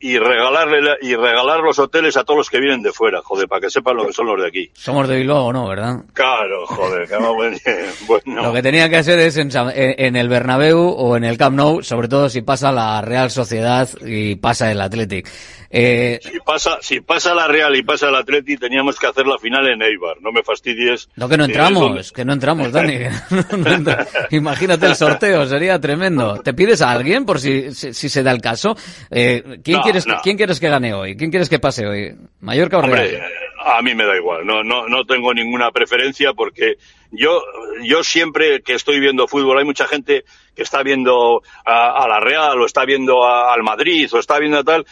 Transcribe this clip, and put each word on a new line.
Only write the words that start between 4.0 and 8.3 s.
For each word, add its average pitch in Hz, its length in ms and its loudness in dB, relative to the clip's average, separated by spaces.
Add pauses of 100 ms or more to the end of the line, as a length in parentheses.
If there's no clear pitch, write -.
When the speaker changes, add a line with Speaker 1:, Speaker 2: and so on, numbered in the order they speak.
Speaker 1:
que - 60 -4
son 123 140 -4
los 98 160 -2
de 87 80 -2
aquí. 87 240 -8
Speaker 2:
Somos 135 340 -2
de 131 80 -2
Bilbao, 131 380 0
¿no? 127 160 -4
¿Verdad? 110 300 -6 (120)
Speaker 1:
Claro, 104 560 -2
joder, 92 400 -4
que 98 80 -6
vamos, 113 220 0 (420)
<laughs> 98 280 -8
bueno. 117 360 0